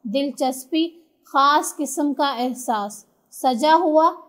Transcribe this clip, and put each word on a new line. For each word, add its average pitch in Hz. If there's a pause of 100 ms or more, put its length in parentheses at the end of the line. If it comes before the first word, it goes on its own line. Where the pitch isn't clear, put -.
दिलचस्पी, 277 (240)
ख़ास 294
किस्म 294
का 277
एहसास, 233 (240)
सजा 269
हुआ 320 (180)